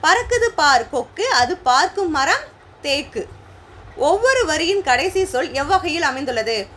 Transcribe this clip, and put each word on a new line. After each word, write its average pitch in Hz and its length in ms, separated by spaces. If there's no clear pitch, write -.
பறக்குது 453 440
பார் 277 440
கொக்கு, 294 420
அது 247 240
பார்க்கும் 370 540
மரம் 311 340
தேக்கு. 277 460
ஒவ்வொரு 453 480
வரியின் 330 380
கடைசி 349 420
சொல் 262 280
எவ்வகையில் 320 500
அமைந்துள்ளது? 240 640